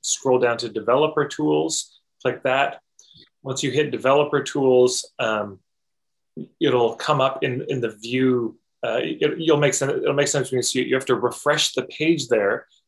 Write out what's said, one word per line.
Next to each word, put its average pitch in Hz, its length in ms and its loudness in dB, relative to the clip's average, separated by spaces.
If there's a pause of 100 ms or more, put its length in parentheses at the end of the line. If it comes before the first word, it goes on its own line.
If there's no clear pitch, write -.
scroll - 380 0
down 120 200 0
to 117 100 -6
Developer 135 580 0
Tools, 151 720 -2 (220)
click 120 220 -2
that. 135 380 0 (640)
Once 131 200 -6
you 135 80 -2
hit 143 200 0
Developer 139 520 2
Tools, 127 760 2
um, 107 400 -4 (1000)
it'll 123 360 2
come 143 260 0
up 135 220 0
in, 131 260 -2
in 131 120 -4
the 113 80 -2
View. 120 680 0 (260)
Uh, 117 180 -2
it, - 360 -2
you'll 160 200 2
make 147 160 2
sense, 139 200 -2
it'll - 200 -2
make 139 140 2
sense 131 240 -2
when 131 60 -2
you 123 60 -2
see - 180 -2
it. 123 60 -2
You 131 80 0
have 131 100 -2
to 127 100 2
refresh 120 580 -2
the 127 100 -4
page 156 440 -2
there. 107 400 0 (200)